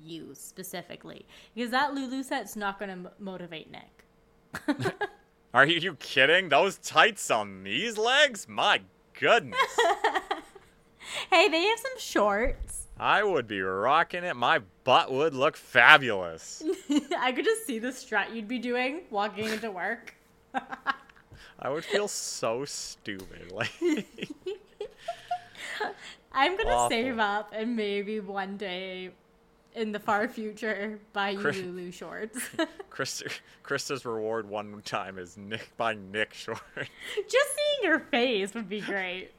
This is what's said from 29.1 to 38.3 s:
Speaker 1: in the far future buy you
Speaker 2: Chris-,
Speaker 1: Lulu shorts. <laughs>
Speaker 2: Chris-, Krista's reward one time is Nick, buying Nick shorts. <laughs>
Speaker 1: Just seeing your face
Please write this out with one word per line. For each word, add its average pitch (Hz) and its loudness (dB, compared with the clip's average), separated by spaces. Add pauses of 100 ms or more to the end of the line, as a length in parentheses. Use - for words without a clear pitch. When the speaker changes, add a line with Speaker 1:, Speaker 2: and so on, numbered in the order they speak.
Speaker 1:
in 220 -4
the 208 -4
far 208 2
future 214 -6 (120)
buy 202 -2
you 196 -4
Speaker 2:
Chris-, 202 0
Speaker 1:
Lulu 180 -8
shorts. 180 -10 (300)
<laughs> - -18
Speaker 2:
Chris-, - -6 (420)
Krista's 139 -4
reward 110 -4
one 104 -8
time 95 -4
is 87 -14
Nick, 104 -10
buying 107 -2
Nick 107 -2
shorts. - -8 (120)
<laughs> - -12 (120)
Speaker 1:
Just 539 4
seeing 571 0
your 302 4
face 233 0